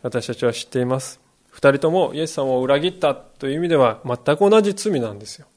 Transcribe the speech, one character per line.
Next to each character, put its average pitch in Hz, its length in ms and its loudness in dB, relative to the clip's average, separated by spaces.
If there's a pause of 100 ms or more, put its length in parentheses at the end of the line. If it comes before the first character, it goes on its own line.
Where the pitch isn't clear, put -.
私 120 260 -4
た 120 80 -6
ち - 100 -4
は 117 80 2
知 - 120 -10
っ - 40 -20
て 127 100 -2
い 123 60 0
ま 131 160 -2
す。 - 180 -14 (300)
二 - 220 4
人 139 80 0
と 160 120 0
も 180 220 0
イ 151 80 -6
エ 160 60 -4
ス - 100 -8
様 135 160 -2
を 127 80 2
裏 139 180 2
切 170 80 -2
っ 185 60 -2
た 151 200 0
と - 340 -10
い 135 40 -2
う 143 40 -4
意 - 80 -4
味 175 60 -2
で 165 60 2
は 120 300 4
全 135 320 -2
く 202 120 4
同 220 120 6
じ 202 120 0
罪 196 280 -2
な 110 100 -4
ん 101 80 -14
で 107 60 -18
す - 140 -16
よ。 - 180 -20